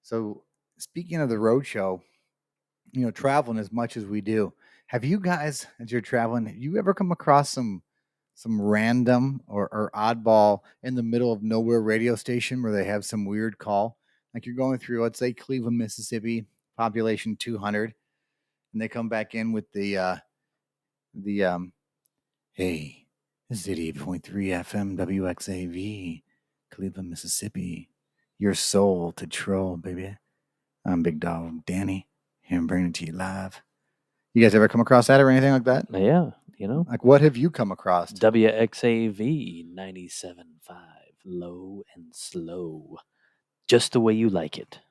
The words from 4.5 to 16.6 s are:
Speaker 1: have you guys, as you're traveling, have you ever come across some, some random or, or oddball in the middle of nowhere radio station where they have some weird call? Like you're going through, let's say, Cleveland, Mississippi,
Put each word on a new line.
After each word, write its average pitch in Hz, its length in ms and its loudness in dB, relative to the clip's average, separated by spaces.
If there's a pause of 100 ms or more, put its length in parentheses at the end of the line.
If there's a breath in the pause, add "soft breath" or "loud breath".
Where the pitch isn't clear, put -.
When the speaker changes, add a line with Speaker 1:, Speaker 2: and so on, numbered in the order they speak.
Speaker 1:
have 120 160 -4
you 170 160 0
guys, 156 480 -4 (120)
as 113 120 -12
you're 120 80 0
traveling, 117 460 -2
have 107 100 -12
you 147 220 -6
ever 196 160 0
come 185 180 -2
across 143 380 4
some, 107 320 -6 (520)
some 110 280 -4
random 120 840 2
or, 101 280 -4
or 107 200 -4
oddball 107 680 4 (220 soft breath)
in 127 120 -6
the 120 80 -2
middle 117 300 0
of 104 100 -4
nowhere 113 380 2
radio 110 340 0
station 123 480 -4
where 110 80 -2
they 101 140 0
have 101 180 -4
some 104 220 -4
weird 107 320 -4
call? 107 400 -2 (360)
Like 117 120 -12
you're 123 100 -10
going 131 240 -2
through, 117 240 -4
let's 113 160 -4
say, 123 140 -2
Cleveland, 117 440 -4
Mississippi, 113 680 -6 (320)